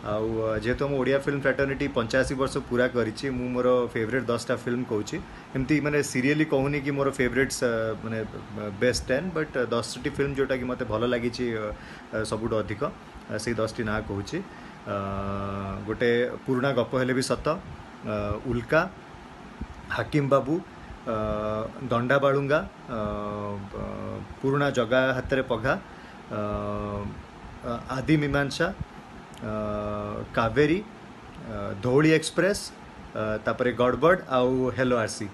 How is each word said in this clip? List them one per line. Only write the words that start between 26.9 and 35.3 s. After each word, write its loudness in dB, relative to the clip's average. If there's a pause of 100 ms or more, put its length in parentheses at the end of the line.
ଅ, -4 (120)
ଆଦି 2
ମୀମାଂସା, 0 (600)
ଅ, -10 (880)
କାବେରୀ, 4
ଅ, -10
ଧଉଳି 6
ଏକ୍ସପ୍ରେସ୍, 2 (440)
ଅ, 0
ତାପରେ 2
ଗଡ଼ବଡ଼ 6 (100)
ଆଉ 4
ହେଲୋ 4
ଆସି। -2